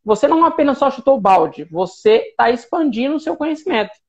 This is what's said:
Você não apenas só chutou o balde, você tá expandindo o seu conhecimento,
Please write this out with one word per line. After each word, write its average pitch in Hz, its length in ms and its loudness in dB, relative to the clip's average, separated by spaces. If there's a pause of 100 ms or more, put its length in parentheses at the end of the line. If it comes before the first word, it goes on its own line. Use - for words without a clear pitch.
Você 214 220 0
não 330 180 2
apenas 294 340 0
só 277 120 0
chutou 269 260 0
o 220 40 -8
balde, 170 440 2
você 180 720 -2
tá 233 140 2
expandindo 269 640 -4
o 294 40 -6
seu 311 160 -6
conhecimento, 302 540 -4 (180)